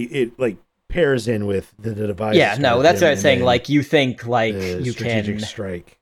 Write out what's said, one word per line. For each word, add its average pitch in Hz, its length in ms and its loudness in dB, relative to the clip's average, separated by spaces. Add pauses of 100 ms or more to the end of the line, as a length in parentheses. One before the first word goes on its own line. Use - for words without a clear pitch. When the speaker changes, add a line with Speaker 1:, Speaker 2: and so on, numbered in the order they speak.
(120)
Speaker 1:
it, 123 280 -4
like, 110 160 -2 (320)
pairs 139 380 0
in 104 200 -2
with 98 320 -4
the, 110 120 -8
the 107 160 -4
device 107 300 -2
Speaker 2:
Yeah, 110 240 4
no, 127 220 2
that's 185 180 4
what 170 80 4
I - 40 4
was 131 80 -2
Speaker 1:
stratagem - 20 -2
Speaker 2:
saying, 143 140 4
Speaker 1:
and 123 60 -2
then 123 40 2
Speaker 2:
like, 123 220 2
you 143 140 2
think, 131 440 0
like, 113 280 0
Speaker 1:
the 92 280 -4
Speaker 2:
you 120 100 -4
Speaker 1:
strategic 110 460 -2
Speaker 2:
can 107 80 -6
Speaker 1:
strike. 95 560 -10